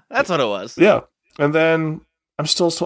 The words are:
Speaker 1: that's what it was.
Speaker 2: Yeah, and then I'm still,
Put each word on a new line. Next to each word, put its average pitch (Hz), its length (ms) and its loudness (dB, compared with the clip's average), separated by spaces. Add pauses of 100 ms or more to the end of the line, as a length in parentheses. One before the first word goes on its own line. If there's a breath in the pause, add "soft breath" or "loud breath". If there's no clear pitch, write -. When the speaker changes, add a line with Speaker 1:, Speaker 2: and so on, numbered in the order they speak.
Speaker 1:
that's 262 200 -4
what 165 100 0
it 123 80 0
was. 101 300 -8
Speaker 2:
Yeah, 170 240 4 (360)
and 147 160 0
then 160 480 0 (380)
I'm 151 80 -4
still, 175 240 0 (140)